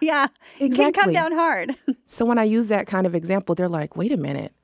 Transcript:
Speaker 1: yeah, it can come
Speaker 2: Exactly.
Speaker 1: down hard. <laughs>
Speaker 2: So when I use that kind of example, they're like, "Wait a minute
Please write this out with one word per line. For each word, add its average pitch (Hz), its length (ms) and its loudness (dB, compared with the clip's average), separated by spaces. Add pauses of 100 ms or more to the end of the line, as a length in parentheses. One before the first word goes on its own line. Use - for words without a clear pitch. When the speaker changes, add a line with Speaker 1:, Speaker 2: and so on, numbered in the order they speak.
Speaker 1:
yeah, 294 240 2 (340)
it 277 140 0
can 359 180 4
come 392 180 2
Speaker 2:
Exactly. - 40 2
Speaker 1:
down 330 180 0
hard. 277 480 -2
<laughs> - 60 -10 (220)
Speaker 2:
So - 160 -2
when 233 140 2
I 220 60 4
use 220 240 2
that 208 180 0
kind 190 180 0
of 175 120 0
example, 180 400 -2
they're 180 120 0
like, 165 280 -6
"Wait 196 160 -2
a 269 40 0
minute 139 360 -6 (120)